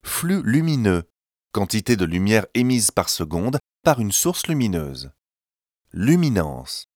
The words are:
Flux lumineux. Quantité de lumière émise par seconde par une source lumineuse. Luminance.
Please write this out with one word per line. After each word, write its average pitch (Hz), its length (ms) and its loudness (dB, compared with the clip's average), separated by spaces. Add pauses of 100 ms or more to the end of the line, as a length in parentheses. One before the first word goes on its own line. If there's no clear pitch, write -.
Flux 180 380 -2
lumineux. 120 600 2 (480)
Quantité 107 460 0
de 92 80 0
lumière 95 480 2
émise 123 380 2
par - 180 -2
seconde 90 500 -4 (240)
par 147 160 4
une 104 120 -2
source - 360 -2
lumineuse. 80 640 -2 (800)
Luminance. 98 920 0 (100)